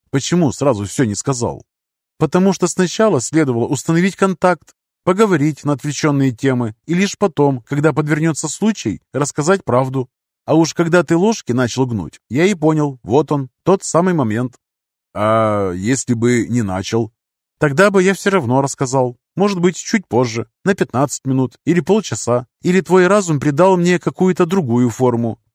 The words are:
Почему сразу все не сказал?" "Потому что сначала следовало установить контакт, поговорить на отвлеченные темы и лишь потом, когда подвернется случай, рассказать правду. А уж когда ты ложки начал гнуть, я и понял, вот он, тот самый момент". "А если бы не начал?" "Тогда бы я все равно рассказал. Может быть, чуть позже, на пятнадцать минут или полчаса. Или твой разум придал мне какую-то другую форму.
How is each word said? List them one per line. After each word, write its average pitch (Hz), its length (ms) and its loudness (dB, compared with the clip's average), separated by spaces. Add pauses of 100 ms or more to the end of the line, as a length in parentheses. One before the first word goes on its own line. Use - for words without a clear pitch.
(100)
Почему 156 400 0
сразу 107 360 0
все 139 180 -2
не 104 100 -2
сказал?" 117 480 -6 (560)
"Потому 180 340 2
что 180 140 -4
сначала 170 540 0
следовало 131 460 0
установить 165 500 -2
контакт, 185 580 -2 (300)
поговорить 180 600 0
на 143 100 0
отвлеченные 139 580 -2
темы 123 420 -2 (100)
и 160 100 -4
лишь 185 220 -2
потом, 143 460 0
когда 147 300 0
подвернется 151 560 -2
случай, 196 520 -2 (120)
рассказать 147 520 0
правду. 131 460 -2 (360)
А 131 80 2
уж 160 200 2
когда 170 300 2
ты 170 120 0
ложки 202 360 0
начал 127 340 0
гнуть, 101 320 -6 (100)
я 139 160 0
и 202 100 2
понял, 151 500 0
вот 143 260 2
он, 143 200 -4 (120)
тот 190 220 0
самый 180 300 0
момент". 123 420 -2 (580)
"А 107 580 0
если 117 420 -2
бы 117 340 2
не 120 140 0
начал?" 104 500 -4 (480)
"Тогда 151 300 4
бы 196 120 2
я 190 120 2
все - 160 -4
равно 135 320 0
рассказал. 131 540 -2 (200)
Может 190 240 0
быть, 180 160 0
чуть - 300 -4
позже, 117 420 -2 (160)
на 190 100 2
пятнадцать 143 500 -4
минут 131 300 -2 (100)
или 175 160 0
полчаса. 123 680 -2 (160)
Или 180 180 2
твой 180 260 4
разум 180 320 2
придал 151 380 2
мне 175 220 2
какую-то 180 460 0
другую 127 460 0
форму. 117 480 0 (160)